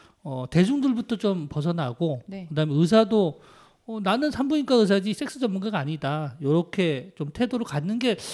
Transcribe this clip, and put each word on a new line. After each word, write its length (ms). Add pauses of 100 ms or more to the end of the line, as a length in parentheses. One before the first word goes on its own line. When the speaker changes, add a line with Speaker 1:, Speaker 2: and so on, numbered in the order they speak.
(220)
Speaker 1:
어, 300
대중들부터 640
좀 340
벗어나고, 800
Speaker 2:
네. 220
Speaker 1:
그다음에 260
의사도, 680 (460)
어, 160
"나는 260
산부인과 460
의사지 400
섹스 240
전문가가 400
아니다." 640
요렇게 720
좀 160
태도를 340
갖는 320
게 200 (160)